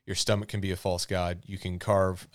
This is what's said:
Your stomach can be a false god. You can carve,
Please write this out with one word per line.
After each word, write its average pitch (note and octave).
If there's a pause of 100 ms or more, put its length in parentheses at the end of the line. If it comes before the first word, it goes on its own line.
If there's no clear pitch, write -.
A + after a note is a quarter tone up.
Your F#2+
stomach G#2
can G#2
be F#2+
a F2+
false F2
god. F2
You G2
can F2+
carve, F#2+